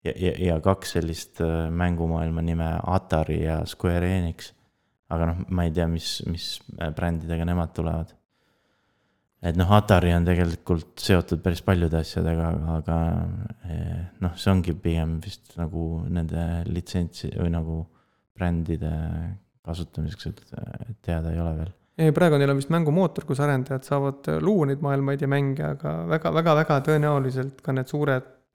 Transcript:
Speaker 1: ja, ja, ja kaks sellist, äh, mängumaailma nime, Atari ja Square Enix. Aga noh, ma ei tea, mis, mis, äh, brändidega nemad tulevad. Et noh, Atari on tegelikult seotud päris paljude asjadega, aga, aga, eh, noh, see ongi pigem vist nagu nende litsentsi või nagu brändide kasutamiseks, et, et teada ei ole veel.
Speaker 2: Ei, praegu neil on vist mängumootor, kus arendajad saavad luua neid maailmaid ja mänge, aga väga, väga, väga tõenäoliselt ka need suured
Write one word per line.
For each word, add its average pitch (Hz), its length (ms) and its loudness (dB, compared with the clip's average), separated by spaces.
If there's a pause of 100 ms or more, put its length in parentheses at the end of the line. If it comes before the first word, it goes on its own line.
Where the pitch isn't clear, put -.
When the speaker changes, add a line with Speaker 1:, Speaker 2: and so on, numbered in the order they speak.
Speaker 1:
ja, 78 120 -4
ja, 90 200 0 (100)
ja 80 180 2
kaks - 320 0
sellist, 82 480 -4
äh, 82 240 0
mängumaailma 82 720 0
nime, 82 320 0 (160)
Atari 80 560 0
ja 80 240 -2
Square 87 480 0
Enix. 85 380 -4 (580)
Aga 82 220 0
noh, 87 180 -4
ma 87 160 2
ei 80 80 -2
tea, 85 160 2
mis, - 320 -4
mis, - 300 -6 (260)
äh, 82 160 -4
brändidega 82 480 -2
nemad 87 320 0
tulevad. 82 380 -4 (1200)
Et 85 160 -2
noh, 90 160 4
Atari 98 400 6
on 85 160 4
tegelikult 85 720 0
seotud 87 460 2
päris 87 180 0
paljude 85 380 2
asjadega, 82 560 0
aga, 80 240 -2
aga, 82 160 -2 (760)
eh, 82 300 -6 (240)
noh, 87 100 0
see - 160 0
ongi 90 240 4
pigem 82 380 0 (100)
vist - 380 -14
nagu 82 400 -2 (100)
nende 85 560 -2
litsentsi 85 680 -4
või 85 180 0
nagu 82 220 -2 (580)
brändide 82 560 -2 (720)
kasutamiseks, 82 680 -8
et, - 100 -16 (460)
et 107 180 -12
teada 82 240 -2
ei 82 80 -2
ole 82 220 -2
veel. 90 100 -6 (320)
Speaker 2:
Ei, 156 160 6
praegu 170 240 6
neil 139 80 4
on 139 80 2
vist 139 160 -2
mängumootor, 165 560 2
kus 135 160 0
arendajad 135 400 0
saavad 139 400 -2 (160)
luua 160 300 4
neid 143 100 -2
maailmaid 139 400 0
ja 139 80 0
mänge, 139 400 2
aga 147 240 -4 (160)
väga, 160 320 0
väga, 156 220 6
väga 139 260 2
tõenäoliselt 139 720 0
ka 131 160 -2
need 131 160 -4
suured 143 320 0 (280)